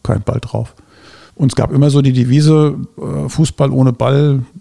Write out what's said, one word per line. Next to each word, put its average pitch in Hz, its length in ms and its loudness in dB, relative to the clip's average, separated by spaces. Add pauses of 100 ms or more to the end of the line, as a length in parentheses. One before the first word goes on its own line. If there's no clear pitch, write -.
kein 107 200 -2
Ball - 180 -4
drauf.“ - 340 -8 (600)
Und 139 180 0
es - 40 -12
gab - 160 -2
immer 143 180 2
so 143 120 2
die 139 100 2
Devise, 147 640 2 (220)
äh, 143 300 -6
„Fußball 143 440 -2
ohne 131 200 2
Ball, 139 480 0 (200)